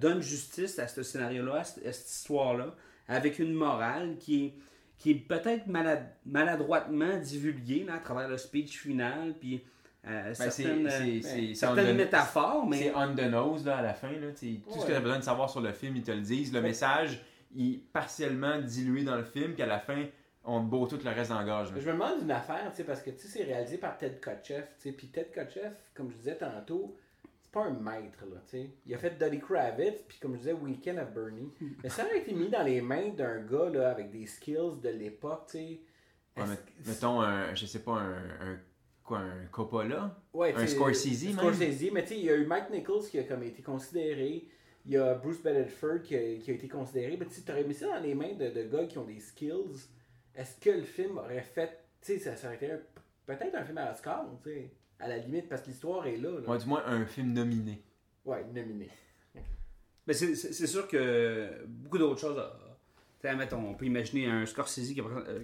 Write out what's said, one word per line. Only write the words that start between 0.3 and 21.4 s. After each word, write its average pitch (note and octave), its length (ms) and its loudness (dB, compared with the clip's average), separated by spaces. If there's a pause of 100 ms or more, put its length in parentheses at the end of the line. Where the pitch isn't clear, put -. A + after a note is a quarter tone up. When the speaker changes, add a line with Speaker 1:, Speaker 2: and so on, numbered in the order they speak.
Speaker 1:
à A#2+ 100 -2
ce C3 140 -6
scénario-là, B2+ 540 -2
à E3+ 80 0
cette, - 220 -10
à C3+ 60 -2
cette - 180 -10
histoire-là, C3+ 640 0 (320)
avec C3+ 320 2
une E3 140 2
morale D3+ 680 2
qui C#3+ 280 2
est, C3+ 80 -8 (440)
qui D#3 120 6
est D3 40 8 (140)
peut-être A3 380 2
malad-, E3 420 2 (160)
maladroitement D3+ 920 4
divulguée, C#3+ 680 0
là, E3+ 120 -4
à - 20 -6
travers C3 300 -4
le C3 100 -2
speech C#3+ 420 -4
final, C#3+ 580 0
puis, B2+ 240 -4 (440)
euh, G#2+ 220 -4
Speaker 2:
Ben, A#2 60 -4
c'est, A#2+ 160 0
Speaker 1:
certaines, D3+ 380 2
Speaker 2:
c'est, C3+ 80 2
Speaker 1:
euh, A#2+ 260 2
Speaker 2:
c'est, - 60 -6 (200)
c'est G#2+ 60 -4
Speaker 1:
certaines B2 360 6
Speaker 2:
on - 20 8
the, - 40 8
Speaker 1:
métaphores, D3+ 680 6
mais C#3+ 120 4
Speaker 2:
c'est C#3+ 160 4
on C#3 200 4
the B2+ 160 2
nose, C#3+ 360 4
là, C3+ 120 4
à A#2+ 40 2
la G#2+ 120 2
fin, C3+ 180 -6
là, D3+ 260 -6
tu A#2 160 -4
sais, G2+ 100 -6
tout G#3 160 -10
ce F3+ 60 0
que - 20 4
Speaker 3:
Ouais. - 60 4
Speaker 2:
t'as C3+ 60 4
besoin B2 180 2
de B2+ 60 -4
savoir C3 260 2
sur C3 100 -2
le G#2+ 120 0
film, C3 240 -4
ils A#2 60 0
te A2+ 100 0
le G#2 100 0
disent. B2+ 300 0
Le A#2+ 80 2
Speaker 3:
Ouais. A2+ 80 4
Speaker 2:
message, C3+ 540 2 (320)
il B2+ 200 2
est C3 60 -6 (120)
partiellement C#3+ 680 0
dilué B2+ 440 0
dans C3 120 2
le A#2 80 -2
film, D#3 300 -2
puis D3 80 -2
à A#2+ 40 2
la G#2 140 2
fin, C#3+ 260 -2 (380)
on A#2 160 0
te A2+ 60 2
bourre B2+ 220 2
tout D3 160 -4
le A#2+ 60 0
reste A#2 200 0
dans A2 100 0